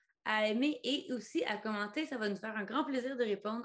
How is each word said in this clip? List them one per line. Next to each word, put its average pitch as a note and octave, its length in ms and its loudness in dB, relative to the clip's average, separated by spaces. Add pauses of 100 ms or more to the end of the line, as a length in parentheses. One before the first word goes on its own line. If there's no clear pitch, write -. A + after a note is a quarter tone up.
(240)
à G#3+ 240 4
aimer B3+ 340 2
et C4+ 300 0
aussi B3+ 320 -2
à G#3+ 120 0
commenter. G#3 480 -2
Ça C4+ 120 -6
va A3 120 0
nous G3+ 60 2
faire G#3+ 220 -6
un G#3 80 -2
grand A3+ 180 0
plaisir C4 340 -2
de A#3+ 60 2
répondre G#3+ 420 0